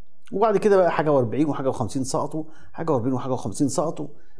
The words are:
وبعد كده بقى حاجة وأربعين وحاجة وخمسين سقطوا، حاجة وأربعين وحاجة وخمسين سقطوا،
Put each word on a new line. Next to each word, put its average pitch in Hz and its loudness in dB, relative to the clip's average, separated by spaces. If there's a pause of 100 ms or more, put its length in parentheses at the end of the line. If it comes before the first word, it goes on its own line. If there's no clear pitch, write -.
(320)
وبعد 202 4
كده 202 4
بقى 175 6
حاجة 156 2
وأربعين 127 2
وحاجة 135 -2
وخمسين 120 -2
سقطوا، 151 -2 (280)
حاجة 160 -2
وأربعين 127 0
وحاجة 127 -4
وخمسين 120 0
سقطوا، 156 -2 (340)